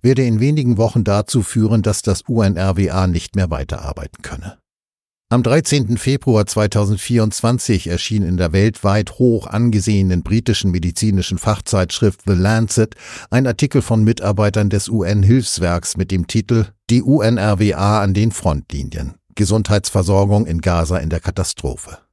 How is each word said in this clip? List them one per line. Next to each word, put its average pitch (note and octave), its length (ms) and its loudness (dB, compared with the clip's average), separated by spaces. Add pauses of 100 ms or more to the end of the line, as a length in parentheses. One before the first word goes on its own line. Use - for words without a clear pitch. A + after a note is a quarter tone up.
werde B2+ 240 4
in A2+ 140 2
wenigen C3 380 2
Wochen A2+ 260 2
dazu G#2 400 0
führen, A2 400 0
dass G#2+ 180 -2
das - 260 -2
U A2+ 140 0
N G2 160 2
R F#2+ 180 0
W F#2+ 140 0
A F#2 160 0
nicht E2+ 300 -2
mehr F2+ 160 0
weiterarbeiten - 720 -8
könne. - 340 -14 (760)
Am A#2+ 100 4
dreizehnten B2 540 0
Februar B2+ 480 2
zweitausendvierundzwanzig G#2+ 1400 0
erschien G2 360 -2
in F2+ 120 0
der F2 160 0
weltweit G#2 640 0
hoch A#2 340 2
angesehenen G2+ 760 2
britischen G#2+ 480 0
medizinischen F2+ 680 -2
Fachzeitschrift G2+ 880 -2
The G2 80 0
Lancet A2 640 0 (340)
ein B2+ 180 2
Artikel C3 340 0
von A2+ 220 2
Mitarbeitern G#2 680 0
des G2+ 200 -2
U-N-Hilfswerks G2 1040 0
mit F2+ 160 -4
dem F2+ 160 -2
Titel A2 380 0 (240)
Die A#2+ 120 4
U C3+ 200 2
N A#2 160 2
R G2+ 220 0
W G#2 160 2
A G2+ 260 0
an G2 120 0
den G#2 200 2
Frontlinien. C#2+ 800 -6 (220)
Gesundheitsversorgung G2+ 1120 2
in E2 120 -2
Gaza F2 380 0
in D#2 120 -4
der E2 120 -2
Katastrophe. - 800 -6 (140)